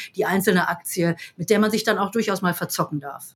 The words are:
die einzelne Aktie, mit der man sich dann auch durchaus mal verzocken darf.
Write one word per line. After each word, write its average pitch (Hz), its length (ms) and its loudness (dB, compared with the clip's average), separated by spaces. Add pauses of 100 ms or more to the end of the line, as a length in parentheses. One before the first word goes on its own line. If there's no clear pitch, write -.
(160)
die - 100 0
einzelne 185 420 2
Aktie, 170 480 -2 (220)
mit 170 140 0
der 208 80 6
man 214 100 4
sich 214 140 0
dann 202 160 2
auch 196 100 0
durchaus 196 320 -2
mal 180 140 2
verzocken 160 440 -4
darf. - 360 -14